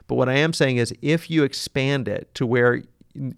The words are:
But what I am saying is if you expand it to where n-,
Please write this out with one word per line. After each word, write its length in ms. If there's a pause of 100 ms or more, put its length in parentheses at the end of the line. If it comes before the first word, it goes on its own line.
But 80
what 140
I 60
am 180
saying 240
is 240
if 280
you 140
expand 640
it 280
to 100
where 380 (300)
n-, 240